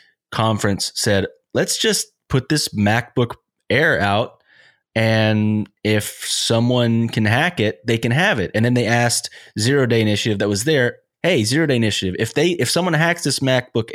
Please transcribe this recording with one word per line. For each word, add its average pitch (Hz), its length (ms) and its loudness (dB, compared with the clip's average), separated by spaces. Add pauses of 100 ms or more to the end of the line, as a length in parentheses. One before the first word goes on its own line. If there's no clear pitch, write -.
(320)
conference 104 640 0
said, 101 300 0 (280)
"Let's - 240 -2
just - 300 -2 (220)
put 131 180 0
this 151 220 -2
MacBook 113 640 0 (360)
Air 143 300 2
out, 101 420 -2 (540)
and 110 760 0 (140)
if 107 420 -2
someone 117 840 0
can 113 160 -2
hack 143 340 0
it, 107 260 -2
they 113 120 0
can 117 160 -2
have 175 260 0
it." 87 160 -4
And 107 80 2
then 123 120 2
they 120 100 2
asked 120 440 0 (300)
Zero 127 280 2
Day 113 140 2
Initiative 107 380 0
that 104 100 0
was 101 160 -2
there, 135 320 0 (260)
"Hey, 170 200 2
Zero 135 220 0
Day 139 120 2
Initiative, 98 420 -2
if - 160 -4
they, 160 160 2
if 123 180 -2
someone 175 240 0
hacks 170 300 0
this 139 160 -2
MacBook 127 560 -2